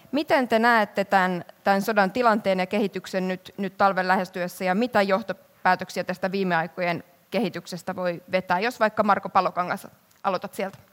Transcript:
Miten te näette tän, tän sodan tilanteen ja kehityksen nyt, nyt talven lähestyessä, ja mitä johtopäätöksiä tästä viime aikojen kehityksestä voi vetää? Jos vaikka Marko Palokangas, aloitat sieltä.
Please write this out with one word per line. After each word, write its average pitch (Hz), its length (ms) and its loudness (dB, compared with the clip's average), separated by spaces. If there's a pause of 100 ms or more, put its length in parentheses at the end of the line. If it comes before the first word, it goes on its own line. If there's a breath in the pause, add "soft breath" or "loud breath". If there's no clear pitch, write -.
(120)
Miten 285 360 0
te 226 120 2
näette 220 460 2
tän, 185 400 0 (180)
tän 196 180 2
sodan 202 300 2
tilanteen 202 480 2
ja 180 60 0
kehityksen 190 600 -4
nyt, 185 300 -8
nyt 190 200 -6
talven 190 300 2
lähestyessä, 185 580 -2
ja 180 100 2
mitä 226 260 0
johtopäätöksiä 190 1040 -2
tästä 185 280 -6
viime 185 240 0
aikojen 175 480 -2 (280)
kehityksestä 185 640 -6
voi 180 360 -4
vetää? 185 280 0
Jos 233 200 -4
vaikka 220 240 2
Marko 196 260 2
Palokangas, 180 580 0 (360)
aloitat 190 300 -4
sieltä. 196 240 -8 (160)